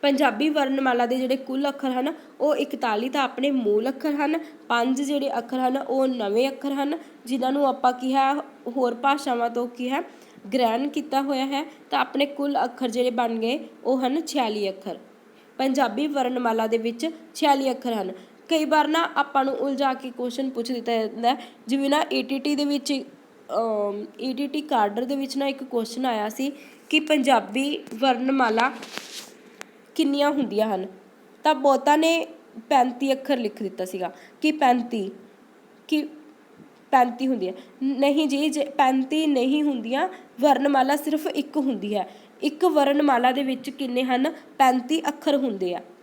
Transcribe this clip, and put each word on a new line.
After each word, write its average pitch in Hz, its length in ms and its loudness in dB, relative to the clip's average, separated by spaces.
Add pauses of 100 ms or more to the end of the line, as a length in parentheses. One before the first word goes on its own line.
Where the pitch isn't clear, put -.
ਪੰਜਾਬੀ 277 460 4
ਵਰਣਮਾਲਾ 269 580 2
ਦੇ 247 100 0
ਜਿਹੜੇ 262 200 0
ਕੁੱਲ 269 320 -2
ਅੱਖਰ 277 220 -4
ਹਨ, 254 240 -2 (260)
ਉਹ 294 160 2
ਇਕਤਾਲੀ 240 520 -2
ਤਾਂ 277 140 0
ਆਪਣੇ 254 280 0
ਮੂਲ 226 380 2
ਅੱਖਰ 285 260 -4
ਹਨ, 302 240 0 (300)
ਪੰਜ 247 340 0
ਜਿਹੜੇ 277 360 -2
ਅੱਖਰ 240 200 -6
ਹਨ, 254 180 0
ਉਹ 269 300 0
ਨਵੇਂ 240 420 0
ਅੱਖਰ 277 240 -6
ਹਨ, 285 260 -2 (260)
ਜਿਨ੍ਹਾਂ 254 280 -2
ਨੂੰ 285 140 2
ਆਪਾਂ 254 260 2
ਕੀ 262 220 -2
ਹੈ, 269 200 4 (340)
ਹੋਰ 240 260 0
ਭਾਸ਼ਾਵਾਂ 254 560 0
ਤੋਂ 240 160 -4
ਕੀ 247 240 -6
ਹੈ, 277 100 -2 (540)
ਗ੍ਰਹਿਣ 247 340 2
ਕੀਤਾ 277 340 -2
ਹੋਇਆ 269 240 -2
ਹੈ। 277 180 -4 (260)
ਤਾਂ 277 100 2
ਆਪਣੇ 285 260 0
ਕੁੱਲ 285 380 -2
ਅੱਖਰ 254 240 -4
ਜਿਹੜੇ 247 220 0
ਬਣ 226 240 0
ਗਏ, 233 340 -4 (160)
ਉਹ 262 220 0
ਹਨ 311 200 -2
ਛਿਆਲੀ 214 420 -2
ਅੱਖਰ। 190 300 -8 (600)
ਪੰਜਾਬੀ 269 480 0
ਵਰਣਮਾਲਾ 247 600 0
ਦੇ 226 120 0
ਵਿੱਚ 233 320 -4 (240)
ਛਿਆਲੀ 277 360 4
ਅੱਖਰ 247 220 -4
ਹਨ। 190 200 -2 (360)
ਕਈ 311 160 2
ਵਾਰ 302 240 4
ਨਾ 330 280 2
ਆਪਾਂ 285 280 2
ਨੂੰ 269 100 0
ਉਲਝਾ 269 400 0
ਕੇ 262 160 -10
ਕੁਐਸਚਨ 247 400 -4
ਪੁੱਛ 240 220 -4
ਦਿੱਤਾ 233 240 -2
ਜਾਂਦਾ 220 380 0
ਹੈ, - 100 -10 (220)
ਜਿਵੇਂ 277 240 0
ਨਾ 302 220 4
ਏ 262 100 0
ਟੀ 269 160 -4
ਟੀ 294 180 0
ਦੇ 294 80 0
ਵਿੱਚ, 285 380 -2 (560)
ਅਮ, 208 480 -2 (140)
ਏ 262 120 -4
ਟੀ 277 140 -4
ਟੀ 285 140 -4
ਕਾਡਰ 233 440 0
ਦੇ 277 120 -2
ਵਿੱਚ 269 200 -4
ਨਾ 277 100 0
ਇੱਕ 269 180 -4
ਕੁਐਸਚਨ 240 420 -4
ਆਇਆ 214 220 0
ਸੀ 269 240 -4 (380)
ਕਿ 302 100 4
ਪੰਜਾਬੀ 269 840 2 (100)
ਵਰਣਮਾਲਾ 247 760 2 (1200)
ਕਿੰਨੀਆਂ 285 360 2
ਹੁੰਦੀਆਂ 214 440 0
ਹਨ, 185 120 -4 (580)
ਤਾਂ 302 100 4
ਬਹੁਤਾਂ 277 440 4
ਨੇ 330 280 2 (420)
ਪੈਂਤੀ 262 440 2
ਅੱਖਰ 269 240 0
ਲਿਖ 220 260 -4
ਦਿੱਤਾ 190 220 -6
ਸੀਗਾ 180 280 -6 (300)
ਕਿ 302 100 4
ਪੈਂਤੀ, 240 580 2 (800)
ਕਿ 302 200 0 (840)
ਪੈਂਤੀ 247 360 2
ਹੁੰਦੀਆਂ। 190 260 -2 (300)
ਨਹੀਂ 277 460 2
ਜੀ, 277 200 0
ਜੇ 294 160 -2
ਪੈਂਤੀ 262 600 2
ਨਹੀਂ 277 360 2
ਹੁੰਦੀਆਂ, 269 460 -2 (320)
ਵਰਣਮਾਲਾ 269 560 4
ਸਿਰਫ 302 300 -2
ਇੱਕ - 300 -4
ਹੁੰਦੀ 208 400 -2
ਹੈ। 185 120 -2 (340)
ਇੱਕ 294 220 0
ਵਰਣਮਾਲਾ 285 680 4
ਦੇ 277 100 0
ਵਿੱਚ 262 280 -4
ਕਿੰਨੇ 254 320 -4
ਹਨ? 262 280 0
ਪੈਂਤੀ 262 800 2
ਅੱਖਰ 294 280 0
ਹੁੰਦੇ 196 380 -2
ਆ। 165 60 -6 (220)